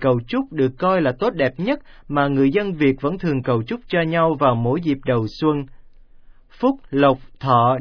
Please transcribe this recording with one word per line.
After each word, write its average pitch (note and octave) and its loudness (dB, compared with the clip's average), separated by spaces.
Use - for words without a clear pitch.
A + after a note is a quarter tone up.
cầu B2+ 2
chúc C4+ -4
được C3+ -2
coi F#3 0
là C3+ 0
tốt A3 0
đẹp C#3+ 0
nhất B3 -4
mà C#3+ 0
người C#3 2
dân G3+ -2
Việt C3+ 0
vẫn D3 -4
thường C#3+ -2
cầu A#2+ 0
chúc A#3 -8
cho F3 0
nhau E3 0
vào C3 2
mỗi B2 -2
dịp D3 -2
đầu A#2+ 0
xuân. D3 -2
Phúc, C4+ 2
lộc, C3+ 2
thọ B2+ 2